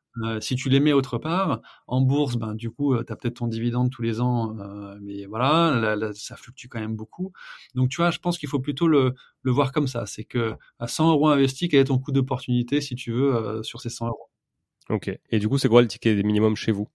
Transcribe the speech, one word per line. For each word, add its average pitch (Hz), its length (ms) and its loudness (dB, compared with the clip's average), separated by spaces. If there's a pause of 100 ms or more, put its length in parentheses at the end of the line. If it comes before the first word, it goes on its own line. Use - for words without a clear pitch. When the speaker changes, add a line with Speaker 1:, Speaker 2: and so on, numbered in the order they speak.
(240)
Speaker 1:
Euh, 113 180 -4
si - 140 -4
tu 131 140 -2
les 135 100 6
mets 147 120 4
autre 131 280 2
part, 165 420 -2 (240)
en 131 160 0
bourse, 135 340 2
ben, 110 200 -4
du 113 160 -8
coup, 143 240 0
euh, 113 80 0
t'as 113 120 -10
peut-être 120 200 -4
ton 120 120 -4
dividende 120 440 0
tous 123 100 -10
les 113 180 -2
ans, 117 400 0
euh, 101 420 -12
mais 98 260 -12
voilà, 135 520 2
là, 110 160 2
là, 107 180 -2
ça - 220 -14
fluctue - 320 -20
quand 117 120 -10
même 110 160 -4
beaucoup. 175 360 -8 (440)
Donc, 127 140 2
tu - 80 -10
vois, 170 120 2
je 151 80 -2
pense 175 220 -2
qu'il 135 100 -8
faut 143 100 0
plutôt 143 280 0
le, 135 260 4 (300)
le 131 80 2
voir 131 200 2
comme 151 160 0
ça. 117 200 -6
C'est - 180 -10
que 113 300 -2 (240)
à 123 80 -6
cent 165 240 2
euros 151 180 4
investis, 139 400 2
quel 143 120 6
est 135 40 4
ton 135 140 2
coût 135 120 -6
d'opportunité, 131 680 0
si 131 140 -6
tu 120 160 -8
veux, 131 240 2
euh, 110 280 -4
sur - 180 -12
ces 120 80 -8
cent 117 180 -6
euros ? 113 220 -8 (600)
Speaker 2:
Ok. 101 220 -2 (180)
Et 110 100 2
du 104 80 2
coup, 135 120 0
c'est 127 100 2
quoi 120 140 8
le 120 40 0
ticket 107 360 0
minimum 107 320 2
chez - 160 -2
vous ? 101 240 -2